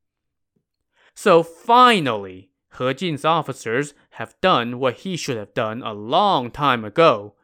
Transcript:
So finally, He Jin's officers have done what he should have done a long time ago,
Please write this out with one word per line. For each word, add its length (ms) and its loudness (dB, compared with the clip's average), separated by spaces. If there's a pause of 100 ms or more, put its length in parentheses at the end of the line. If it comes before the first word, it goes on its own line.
(1160)
So 280 4
finally, 1080 0 (280)
He 160 -2
Jin's 300 -6
officers 680 -2 (160)
have 300 -16
done 380 0
what 200 -2
he 180 -8
should 200 -6
have 180 -12
done 280 -4
a 100 -10
long 580 0
time 340 -2
ago, 600 2